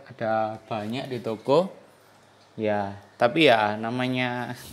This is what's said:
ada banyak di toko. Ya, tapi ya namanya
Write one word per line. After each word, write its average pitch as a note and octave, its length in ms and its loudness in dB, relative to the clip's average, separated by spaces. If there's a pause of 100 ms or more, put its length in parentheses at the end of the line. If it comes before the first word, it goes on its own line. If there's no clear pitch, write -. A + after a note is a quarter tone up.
(120)
ada A2 560 -2
banyak A#2 440 -6
di A#2+ 80 -4
toko. C3 640 0 (720)
Ya, G#2 400 -2 (240)
tapi B2 320 6
ya G#2+ 240 4
namanya B2 800 -4 (160)